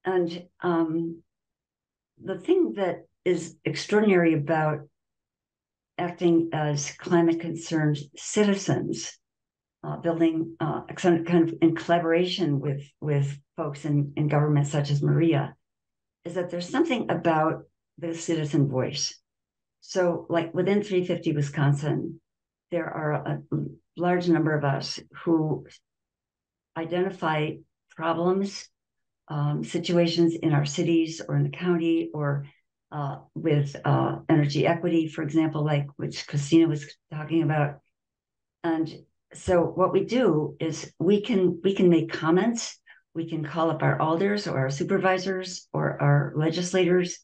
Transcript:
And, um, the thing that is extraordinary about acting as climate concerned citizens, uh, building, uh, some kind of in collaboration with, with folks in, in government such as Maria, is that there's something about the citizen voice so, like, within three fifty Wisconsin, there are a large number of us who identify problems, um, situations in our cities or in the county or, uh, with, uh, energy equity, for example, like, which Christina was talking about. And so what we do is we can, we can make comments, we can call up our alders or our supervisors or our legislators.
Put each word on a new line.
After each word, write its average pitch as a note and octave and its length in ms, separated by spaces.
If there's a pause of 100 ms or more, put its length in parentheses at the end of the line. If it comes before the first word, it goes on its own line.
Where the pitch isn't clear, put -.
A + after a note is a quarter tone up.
And, F3 400 (160)
um, E3 640 (1000)
the F#3 160
thing E4 360
that F#3+ 320 (180)
is E3+ 400
extraordinary F3+ 720
about D3+ 480 (1160)
acting E3+ 540
as D3 400
climate E3 480
concerned D3+ 580 (160)
citizens, - 1040 (640)
uh, D3 140
building, E3 640
uh, - 220 (140)
some E3+ 280
kind E3 240
of C#3 120
in E3 140
collaboration E3+ 880
with, C#3+ 280 (120)
with C#3+ 360 (200)
folks D3 280
in, C#3+ 320
in D3+ 120
government D3 400
such C#3+ 240
as - 100
Maria, D3 540 (680)
is E3+ 100
that F3+ 160
there's F3 180
something C4 420
about D#3+ 540 (340)
the E3 160
citizen D#3 540
voice - 520 (680)
so, F3 440
like, E3 240
within G3 280
three F3+ 220
fifty E3+ 280
Wisconsin, C#3+ 840 (520)
there E3+ 180
are D3+ 240
a C#3+ 300 (560)
large F3 300
number D#3 280
of C#3+ 80
us - 340 (260)
who D#3 420 (1080)
identify E3 760 (440)
problems, F3 720 (600)
um, D3 340
situations E3+ 720
in D#3+ 200
our C#3+ 100
cities E3 560
or C#3+ 160
in C#3+ 80
the C#3+ 60
county E3+ 640
or, C#3+ 320 (460)
uh, D3 260 (160)
with, D3+ 500
uh, C3+ 360 (100)
energy C#3+ 360
equity, E3 400
for D#3+ 160
example, D3+ 400
like, C#3+ 240 (100)
which - 300
Christina E3 400
was D3 200 (260)
talking D#3 300
about. D3 380 (840)
And D#3+ 260 (440)
so F3+ 300
what F3 280
we G3 140
do E3 540
is D#3 380
we G3+ 220
can, F#3 420
we G3 120
can F3+ 160
make D#3+ 200
comments, F#3 720 (340)
we E3 140
can D#3+ 160
call D#3+ 260
up D3 120
our C#3+ 180
alders F#3+ 460
or - 120
our C3+ 120
supervisors F#3 1040
or D3+ 260
our C#3+ 360
legislators. F3 880